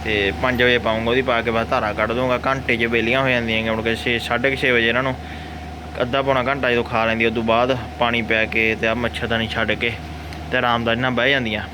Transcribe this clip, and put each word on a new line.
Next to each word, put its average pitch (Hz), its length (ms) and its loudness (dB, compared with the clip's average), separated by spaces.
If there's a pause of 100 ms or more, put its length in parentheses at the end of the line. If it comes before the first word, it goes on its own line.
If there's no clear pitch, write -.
ਤੇ 101 280 2 (100)
ਪੰਜ 123 220 0
ਵਜੇ 123 140 4
ਪਾਊਂਗਾ, 113 320 0
ਉਹਦੀ 127 120 2
ਪਾ 123 200 2
ਕੇ 117 100 -2
ਬਸ 113 180 0
ਧਾਰਾਂ 110 240 0
ਕੱਢ 110 180 0
ਦੂੰਗਾ। 123 340 0
ਘੰਟੇ 131 320 0
'ਚ 117 80 2
ਵਿਹਲੀਆਂ 117 360 2
ਹੋ 135 80 2
ਜਾਂਦੀਆਂ 113 280 0
ਹੈਗੀਆਂ, 110 160 -2
ਮੁੜ 113 100 -2
ਕੇ 113 120 0
ਛੇ, 117 240 -2
ਸਾਢੇ 120 300 0
ਕੁ 135 60 -2
ਛੇ 131 160 2
ਵਜੇ 117 160 4
ਇਹਨਾਂ 120 160 2
ਨੂੰ 131 120 -2 (880)
ਅੱਧਾ 131 200 0
ਪੌਣਾ 135 220 2
ਘੰਟਾ 131 280 0
ਜਦੋਂ 120 120 2
ਖਾ 113 220 0
ਲੈਂਦੀ, 113 200 2
ਉਦੋਂ 113 180 0
ਬਾਅਦ 120 340 2 (220)
ਪਾਣੀ 117 220 2
ਪਿਆ 110 240 2
ਕੇ 110 360 0
ਤੇ 113 60 2
ਆਹ 113 80 2
ਮੱਛਰਦਾਨੀ 113 520 -2
ਛੱਡ 107 240 -2
ਕੇ 113 200 -2 (600)
ਤੇ 123 60 2
ਆਰਾਮ 120 260 2
ਨਾਲ 113 120 2
ਇਹਨਾਂ 127 160 0
ਬਹਿ 123 200 2
ਜਾਂਦੀਆਂ। 113 300 0 (120)